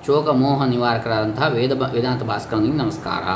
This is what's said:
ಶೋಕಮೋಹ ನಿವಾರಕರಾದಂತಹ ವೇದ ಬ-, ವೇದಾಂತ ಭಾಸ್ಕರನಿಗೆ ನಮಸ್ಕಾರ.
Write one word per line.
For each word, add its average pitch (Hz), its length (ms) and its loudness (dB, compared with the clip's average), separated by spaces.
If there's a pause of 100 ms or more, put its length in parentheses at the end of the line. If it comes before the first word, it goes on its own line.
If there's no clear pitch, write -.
ಶೋಕಮೋಹ 139 580 2
ನಿವಾರಕರಾದಂತಹ 117 840 0
ವೇದ 131 240 0
ಬ-, 131 220 -2
ವೇದಾಂತ 120 280 0
ಭಾಸ್ಕರನಿಗೆ 110 540 0
ನಮಸ್ಕಾರ. 92 600 -4